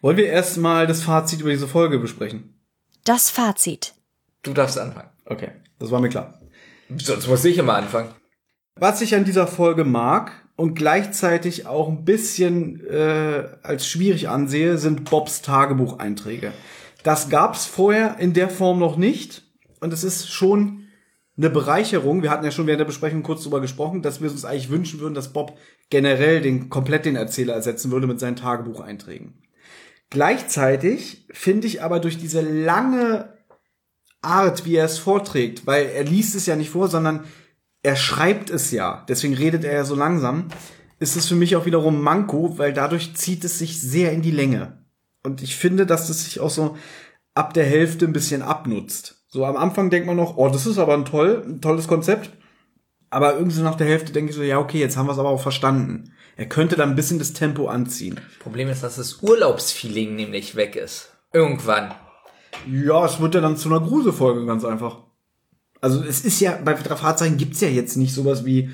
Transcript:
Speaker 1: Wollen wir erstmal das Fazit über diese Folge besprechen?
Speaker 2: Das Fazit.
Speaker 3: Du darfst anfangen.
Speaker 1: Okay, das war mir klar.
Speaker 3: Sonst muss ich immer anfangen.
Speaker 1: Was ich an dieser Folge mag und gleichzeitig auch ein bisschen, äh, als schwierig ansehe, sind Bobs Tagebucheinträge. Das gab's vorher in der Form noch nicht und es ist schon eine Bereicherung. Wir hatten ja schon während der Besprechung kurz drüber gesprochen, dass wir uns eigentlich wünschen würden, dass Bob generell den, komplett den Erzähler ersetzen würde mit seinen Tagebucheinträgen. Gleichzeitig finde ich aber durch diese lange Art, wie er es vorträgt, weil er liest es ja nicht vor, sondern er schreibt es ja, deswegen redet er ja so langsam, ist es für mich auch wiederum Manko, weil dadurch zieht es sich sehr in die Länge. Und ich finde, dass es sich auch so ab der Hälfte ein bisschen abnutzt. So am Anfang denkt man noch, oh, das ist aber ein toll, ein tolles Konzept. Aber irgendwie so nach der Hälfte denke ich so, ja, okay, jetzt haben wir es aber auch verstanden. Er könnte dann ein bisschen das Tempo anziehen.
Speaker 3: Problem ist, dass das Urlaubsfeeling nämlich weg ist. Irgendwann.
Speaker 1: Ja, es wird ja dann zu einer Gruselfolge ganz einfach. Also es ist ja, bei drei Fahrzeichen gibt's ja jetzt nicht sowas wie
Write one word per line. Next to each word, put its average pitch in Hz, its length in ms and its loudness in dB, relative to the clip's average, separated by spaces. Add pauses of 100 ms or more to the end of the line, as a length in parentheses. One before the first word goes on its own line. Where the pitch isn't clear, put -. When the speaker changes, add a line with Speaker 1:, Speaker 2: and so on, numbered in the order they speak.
Speaker 1:
Wollen 175 160 4
wir 208 100 6
erstmal 165 580 2
das 160 160 0
Fazit 160 400 0
über 151 80 0
diese 139 180 0
Folge 156 300 4
besprechen? 110 560 -6 (520)
Speaker 2:
Das 233 260 2
Fazit. - 640 -2 (500)
Speaker 3:
Du 139 100 -6
darfst 131 240 2
anfangen. 110 320 -10 (160)
Speaker 1:
Okay, - 240 -8 (300)
das 117 100 -8
war 123 100 2
mir 123 100 2
klar. - 320 -8 (540)
Speaker 3:
Sonst - 320 -4
muss 131 180 4
ich 175 120 6
immer 127 180 4
anfangen. 113 340 -2 (680)
Speaker 1:
Was 208 260 2
ich 220 140 0
an 196 100 4
dieser 185 220 2
Folge 170 360 2
mag 127 480 2 (260)
und 165 180 0
gleichzeitig 170 920 0
auch 147 220 -2
ein 156 180 -4
bisschen, 175 800 0
äh, 156 640 0 (160)
als 143 240 -6
schwierig 170 420 0
ansehe, 147 480 0
sind 147 320 -2
Bobs 151 320 0
Tagebucheinträge. 120 1080 0 (500)
Das 151 280 0
gab's 160 360 2
vorher 214 540 2
in 175 140 2
der 180 160 2
Form 185 280 2
noch 160 200 0
nicht - 460 -2 (360)
und 165 120 -4
es 165 120 -6
ist 185 280 -4
schon 202 520 2 (520)
eine 156 140 2
Bereicherung. 151 720 0
Wir 151 80 0
hatten 151 160 -2
ja 147 60 -2
schon 160 160 -2
während 151 140 2
der 156 40 2
Besprechung 156 380 -4
kurz 160 200 -6
drüber 143 180 -2
gesprochen, 156 420 -6
dass 135 180 -6
wir 156 80 -2
uns 143 160 -10
eigentlich 127 240 -8
wünschen 160 300 -4
würden, 151 160 -6
dass 131 180 -10
Bob 151 240 -6 (320)
generell 139 520 4
den, 131 280 -2
komplett 147 360 -2
den 151 100 0
Erzähler 120 400 -4
ersetzen 113 360 -4
würde 131 160 0
mit 120 120 -4
seinen 123 160 -4
Tagebucheinträgen. 120 1080 -10 (840)
Gleichzeitig 147 1040 0
finde 214 380 0
ich - 160 -6
aber 165 160 0
durch 165 180 -4
diese 160 240 -2
lange 208 920 0 (880)
Art, 175 440 2
wie 165 100 0
er 160 100 4
es 160 120 -2
vorträgt, 170 720 0
weil 143 200 2
er 139 160 -2
liest 196 320 2
es 196 120 -4
ja 165 80 0
nicht 151 160 -2
vor, 185 160 0
sondern 156 380 0 (580)
er 139 120 2
schreibt 175 540 0
es - 220 -4
ja, 95 380 -4
deswegen 135 260 0
redet 160 300 0
er 143 80 -2
ja 143 100 0
so 139 100 -4
langsam, 147 540 0 (520)
ist 156 160 -2
es 170 120 0
für 175 80 2
mich 175 200 4
auch 165 100 2
wiederum 160 360 2
Manko, 165 560 0
weil 143 160 0
dadurch 151 420 -2
zieht 175 280 -4
es 170 160 -4
sich 165 220 -6
sehr 156 320 0
in 160 80 -2
die 160 100 0
Länge. 135 480 0 (420)
Und 135 220 -8
ich 131 140 -8
finde, 185 280 2
dass 165 240 0
es 160 140 -4
sich - 160 -10
auch 151 100 0
so 156 280 -2 (560)
ab - 200 -2
der 160 120 4
Hälfte 160 400 2
ein 160 80 0
bisschen 143 280 -2
abnutzt. - 840 -6
So 131 180 -4
am 139 120 -2
Anfang 180 320 0
denkt 175 180 2
man 175 80 0
noch, 170 220 -2
oh, 131 120 6
das 135 160 -2
ist 220 140 0
aber 151 160 4
ein 143 100 0
toll, 170 400 2
ein 147 160 -12
tolles 160 260 0
Konzept. 165 440 0 (800)
Aber 143 240 4
irgendwie 170 220 0
so 160 60 0
nach 160 120 0
der 160 120 0
Hälfte 156 240 0
denke 151 200 -2
ich 147 40 -8
so, 147 80 -6
ja, 139 160 0
okay, 147 200 -2
jetzt 135 180 0
haben 135 100 0
wir 143 60 -2
es 135 60 -4
aber 143 100 0
auch 131 120 0
verstanden. 135 680 -2 (260)
Er - 120 -10
könnte 165 260 2
dann 151 140 2
ein 135 60 0
bisschen 156 240 0
das 151 140 -6
Tempo 147 340 -2
anziehen. 120 520 -6 (200)
Speaker 3:
Problem 127 280 -6
ist, 131 160 -6
dass 143 140 -8
das - 240 -10
Urlaubsfeeling 120 920 2
nämlich 104 400 -8
weg 104 200 -2
ist. - 380 -12 (180)
Irgendwann. 113 600 2 (760)
Speaker 1:
Ja, 143 360 4
es 160 160 -2
wird 160 140 2
ja 180 60 6
dann 156 140 2
zu 156 140 -6
einer 160 100 4
Gruselfolge 139 640 2
ganz 113 200 -2
einfach. 113 380 -6 (760)
Also 131 240 2
es 131 220 -4
ist 196 160 2
ja, 180 220 2
bei 151 100 2
drei 147 240 -4
Fahrzeichen 160 400 2
gibt's 135 240 -2
ja 190 80 2
jetzt 123 260 0
nicht 131 180 0
sowas 135 300 0
wie 131 300 2